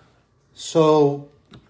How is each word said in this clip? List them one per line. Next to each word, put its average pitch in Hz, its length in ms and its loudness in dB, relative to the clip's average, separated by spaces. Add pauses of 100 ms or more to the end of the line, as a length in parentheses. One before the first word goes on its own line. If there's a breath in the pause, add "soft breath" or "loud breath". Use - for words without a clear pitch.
(520 soft breath)
So, 151 800 0 (400)